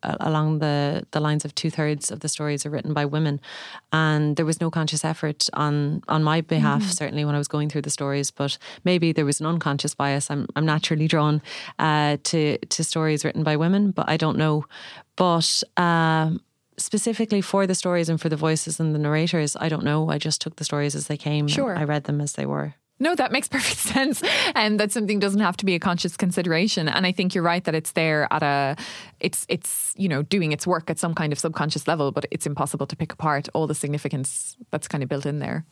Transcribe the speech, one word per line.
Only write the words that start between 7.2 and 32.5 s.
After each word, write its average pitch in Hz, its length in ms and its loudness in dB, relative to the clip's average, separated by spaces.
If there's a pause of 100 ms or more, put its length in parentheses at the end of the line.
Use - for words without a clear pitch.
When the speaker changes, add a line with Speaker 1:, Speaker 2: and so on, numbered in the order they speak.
Speaker 1:
when 147 100 2
I 147 40 2
was 143 100 -2
going 151 220 0
through 147 120 -2
the 147 80 -4
stories, 139 400 -2
but - 280 -4 (260)
maybe 175 280 4
there 156 120 2
was 143 160 2
an 156 60 -2
unconscious 156 480 0
bias. 139 360 0
I'm, 143 240 -2
I'm 151 120 2
naturally 156 420 2
drawn, 151 320 4 (380)
uh, 151 460 2
to, 151 340 2
to - 260 -4
stories 156 400 0
written 156 200 -2
by 151 120 2
women, 190 360 4
but - 180 -2
I 160 80 2
don't 156 180 2
know. 151 300 2 (500)
But, 170 460 2 (160)
uh, 160 540 4 (480)
specifically 214 600 0
for 196 260 2
the 185 80 2
stories 175 340 0
and 160 120 2
for 170 80 -2
the 151 80 -2
voices 156 420 -2
and 160 160 0
the 151 60 0
narrators, 151 580 0
I 156 100 -2
don't 156 140 -2
know. 156 280 2
I 147 80 0
just 151 220 -2
took 160 140 -10
the - 100 -8
stories 147 300 -2
as 147 140 -6
they 151 80 -2
came. 147 320 0
Speaker 2:
Sure. 208 280 0
Speaker 1:
I 156 60 0
read 147 220 0
them 147 160 -2
as 147 140 -4
they 139 120 -4
were. 143 300 -4 (240)
Speaker 2:
No, 320 140 2
that 277 180 0
makes 254 160 -2
<laughs> - 80 -4
perfect - 220 -2
sense. - 440 0 (320)
And 214 260 2
that 208 120 0
something 208 260 0
doesn't 202 220 2
have 185 180 2
to - 60 -4
be 190 100 2
a 170 40 2
conscious 175 380 -2
consideration. 175 720 2
And 185 180 2
I 180 60 2
think 180 220 0
you're 175 100 2
right 170 200 2
that 160 100 0
it's 160 180 -2
there 156 380 2
at 156 120 0
a, 143 340 2 (440)
it's, - 280 -4
it's, - 480 -2
you 190 120 0
know, 147 140 0
doing 165 300 0
its 147 140 -4
work 170 240 0
at 160 80 -4
some 170 160 -2
kind 156 180 -2
of 139 60 -4
subconscious 156 500 -2
level, 151 240 2
but - 180 -4
it's - 160 -4
impossible 143 400 -4